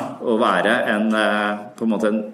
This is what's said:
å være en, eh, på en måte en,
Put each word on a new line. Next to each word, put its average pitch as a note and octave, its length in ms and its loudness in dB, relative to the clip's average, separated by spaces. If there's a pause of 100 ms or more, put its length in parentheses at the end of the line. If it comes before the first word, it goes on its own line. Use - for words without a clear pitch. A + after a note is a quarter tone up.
(260)
å A2 140 2
være G2+ 340 2 (140)
en, A2 260 2
eh, G#2 440 0 (200)
på A#2 80 -4
en A2+ 40 2
måte G#2+ 180 0
en, G#2+ 260 -2